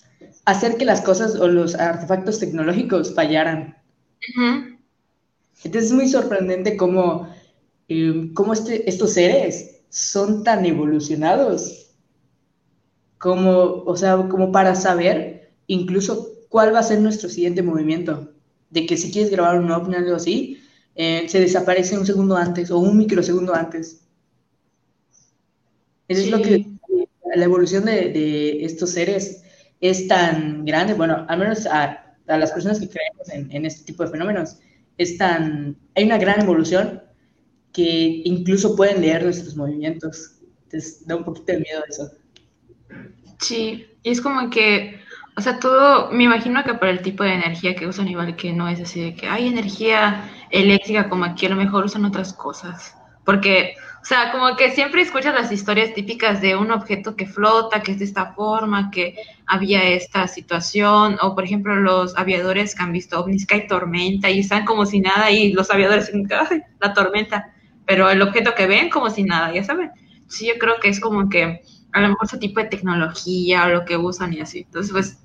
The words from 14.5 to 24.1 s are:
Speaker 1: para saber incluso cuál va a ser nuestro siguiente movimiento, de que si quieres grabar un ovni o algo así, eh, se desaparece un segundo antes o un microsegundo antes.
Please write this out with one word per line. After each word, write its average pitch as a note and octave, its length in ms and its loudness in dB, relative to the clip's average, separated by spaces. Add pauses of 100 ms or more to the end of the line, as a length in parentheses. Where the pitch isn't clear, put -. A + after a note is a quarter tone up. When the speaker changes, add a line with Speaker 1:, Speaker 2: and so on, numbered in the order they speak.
Speaker 1:
para F#3 240 4
saber - 760 0 (160)
incluso F#3+ 640 -2 (200)
cuál A3 240 4
va A#3 60 4
a G#3+ 40 4
ser G#3+ 160 2
nuestro G#3+ 300 0
siguiente F3 320 -2
movimiento, D#3+ 680 -2 (400)
de E3 160 -2
que E3+ 100 0
si E3+ 140 -6
quieres G#3 200 0
grabar F3 280 2
un F3 120 0
ovni F3+ 240 -4
o F3 40 -2
algo F3 160 0
así, F3 480 -4 (320)
eh, E3 340 -2
se F#3+ 100 2
desaparece F#3 580 2
un F#3+ 80 -2
segundo G3 300 2
antes F3 360 -2
o F3 80 2
un G3+ 180 6
microsegundo F3+ 560 2
antes. E3 540 -6 (2000)